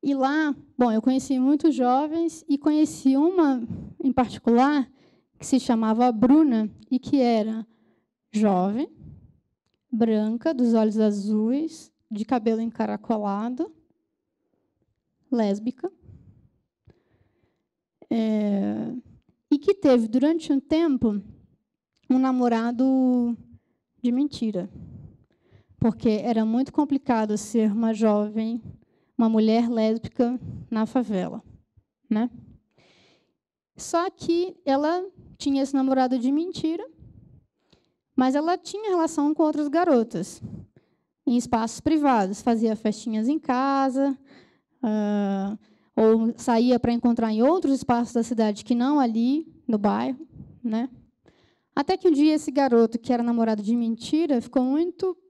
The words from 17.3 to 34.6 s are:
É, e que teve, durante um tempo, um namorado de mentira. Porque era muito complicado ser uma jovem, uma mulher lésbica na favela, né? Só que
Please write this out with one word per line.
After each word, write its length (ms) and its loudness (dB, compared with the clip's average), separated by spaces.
É, 840 -2
e 60 2
que 160 2
teve, 320 4
durante 440 0
um 80 2
tempo, 600 0
um 80 4
namorado 1200 2
de 100 0
mentira. 560 -2
Porque 320 2
era 340 0
muito 300 -2
complicado 640 0
ser 340 0
uma 220 0
jovem, 680 0
uma 140 2
mulher 400 2
lésbica 680 -2
na 160 -2
favela, 560 -4
né? 220 -2
Só 320 -4
que 560 -4